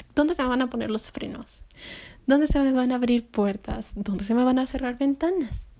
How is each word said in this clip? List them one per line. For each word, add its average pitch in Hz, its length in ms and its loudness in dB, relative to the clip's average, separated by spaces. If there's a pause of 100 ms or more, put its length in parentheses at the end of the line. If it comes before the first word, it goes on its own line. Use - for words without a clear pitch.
(140)
dónde 302 200 2
se 285 100 0
van 254 180 2
a 247 80 -2
poner 220 200 -4
los 214 200 -4
frenos? - 540 -12 (640)
¿Dónde 285 200 6
se 294 140 2
me 269 100 4
van 254 220 2
a 254 40 0
abrir 240 300 2
puertas? 208 680 -4
¿Dónde 202 260 -4
se 208 120 0
me 247 100 4
van 254 160 4
a 262 60 -2
cerrar 254 300 -6
ventanas? 285 720 -2 (120)